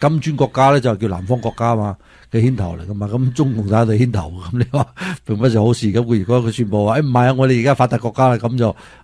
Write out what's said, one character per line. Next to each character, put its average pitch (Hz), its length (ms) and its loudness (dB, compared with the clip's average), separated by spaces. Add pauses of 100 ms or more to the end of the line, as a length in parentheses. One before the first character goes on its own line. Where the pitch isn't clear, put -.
(200)
金 151 140 -4
磚 - 20 -6
國 135 160 0
家 131 180 4
呢， 143 100 4
就 117 160 0
叫 107 120 -4
南 90 180 -6
方 123 140 -2
國 110 160 -4
家 117 180 0
嘛 104 220 -4 (340)
嘅 113 100 0
牽 123 160 2
頭 87 200 -4
嚟 80 100 -12
㗎 101 80 -8
嘛。 101 140 -6
噉 127 240 -2
中 135 220 0
共 107 120 -4
就 98 80 0
喺 113 120 4
度 110 80 0
牽 120 180 2
頭， 85 180 -4 (220)
噉 120 60 -4
你 123 120 2
話 143 160 0 (380)
並 107 140 -4
不 123 100 2
是 113 100 2
好 110 140 4
事。 107 200 0
噉 113 120 2
佢 117 160 0
如 90 40 -4
果 120 180 2
佢 113 100 -2
宣 113 160 -2
布 104 180 0
話， 110 140 0
誒， - 60 0
唔 135 40 -2
係 123 160 4
啊， 131 60 4
我 131 160 2
哋 123 120 2
而 - 40 -2
家 139 100 4
發 127 140 2
達 120 100 -2
國 113 140 -4
家 131 160 2
啦， 120 80 2
噉 117 200 -4
就 117 200 0 (280)